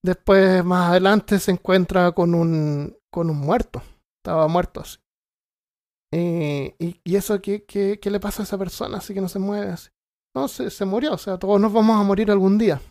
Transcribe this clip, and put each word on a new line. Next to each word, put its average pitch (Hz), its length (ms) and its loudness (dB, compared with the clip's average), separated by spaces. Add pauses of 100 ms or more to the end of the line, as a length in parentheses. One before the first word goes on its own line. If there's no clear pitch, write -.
Después, 185 600 4
más 180 260 2
adelante, 190 500 2
se - 100 -2
encuentra 180 600 2
con 175 240 2
un, 151 600 -2 (160)
con 170 160 -2
un 156 100 -2
muerto. 151 440 -2 (420)
Estaba 160 240 0
muerto 175 320 -2
así. - 180 -18 (1120)
Eh, 160 680 -4
¿y, 170 260 -8
y 180 120 -2
eso 202 260 -2
qué, 202 220 -6
qué, 202 360 -4
qué 196 100 -4
le 202 100 -2
pasa 208 220 -8
a - 20 -4
esa 202 120 -6
persona 185 420 -8
así 190 160 -12
que 196 60 -4
no 190 80 -4
se 196 100 -8
mueve 202 340 -4
así? - 180 -14 (460)
No, 277 120 -2
se, - 220 -8
se - 140 -6
murió, 240 300 -2
o 160 40 -6
sea, 185 200 -8
todos 196 220 2
nos 214 120 2
vamos 220 280 4
a - 20 2
morir 202 280 2
algún 196 280 4
día. 185 220 2 (100)